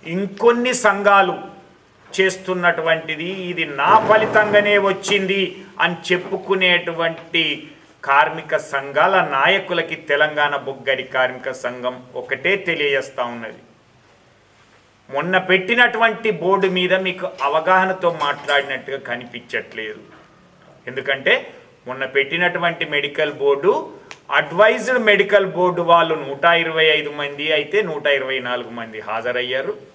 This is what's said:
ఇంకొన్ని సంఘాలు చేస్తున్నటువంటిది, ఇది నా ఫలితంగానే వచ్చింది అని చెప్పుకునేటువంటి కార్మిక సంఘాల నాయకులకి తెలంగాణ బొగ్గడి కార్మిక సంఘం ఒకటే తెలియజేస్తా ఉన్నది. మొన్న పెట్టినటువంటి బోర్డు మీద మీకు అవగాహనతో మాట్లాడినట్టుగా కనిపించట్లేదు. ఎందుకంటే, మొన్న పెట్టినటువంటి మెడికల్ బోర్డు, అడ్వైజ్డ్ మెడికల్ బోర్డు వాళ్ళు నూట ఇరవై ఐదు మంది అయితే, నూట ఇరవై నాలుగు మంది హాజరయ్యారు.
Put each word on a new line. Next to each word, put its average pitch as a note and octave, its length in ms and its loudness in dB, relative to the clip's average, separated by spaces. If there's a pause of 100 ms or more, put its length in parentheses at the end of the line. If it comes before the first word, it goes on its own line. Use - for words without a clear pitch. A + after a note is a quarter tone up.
ఇంకొన్ని A#3 680 2
సంఘాలు G3 600 4 (840)
చేస్తున్నటువంటిది, E3 1080 -2
ఇది F3+ 340 -6
నా D#3+ 440 2
ఫలితంగానే G#3 720 4
వచ్చింది G3 880 -2 (160)
అని E3+ 160 0 (160)
చెప్పుకునేటువంటి F3 1600 -2 (340)
కార్మిక D#3 520 2
సంఘాల D3 760 0
నాయకులకి E3+ 600 0
తెలంగాణ D3 640 0
బొగ్గడి C3 460 -4
కార్మిక B2+ 480 -2
సంఘం B2 520 -6 (120)
ఒకటే C#3 420 -4
తెలియజేస్తా D3 680 -2
ఉన్నది. A#2 380 -12 (1500)
మొన్న E3+ 240 2
పెట్టినటువంటి A3+ 920 2
బోర్డు F#3+ 360 2
మీద F3+ 280 2
మీకు F#3 340 -2 (140)
అవగాహనతో E3+ 800 2
మాట్లాడినట్టుగా C#3 760 -2
కనిపించట్లేదు. A#2 1000 -10 (880)
ఎందుకంటే, C3+ 680 -2 (320)
మొన్న C3 180 -6
పెట్టినటువంటి E3 800 -2
మెడికల్ D3 480 -2
బోర్డు, C#3+ 560 2 (420)
అడ్వైజ్డ్ G3+ 680 2
మెడికల్ G3+ 480 4
బోర్డు F3 360 0
వాళ్ళు E3 320 4
నూట C#3 300 -6
ఇరవై E3 400 4
ఐదు D3+ 260 2
మంది D3 420 -4
అయితే, D3+ 300 0
నూట D3+ 240 -4
ఇరవై C3 320 0
నాలుగు B2 320 -6
మంది A2+ 300 -12
హాజరయ్యారు. B2 720 -4 (200)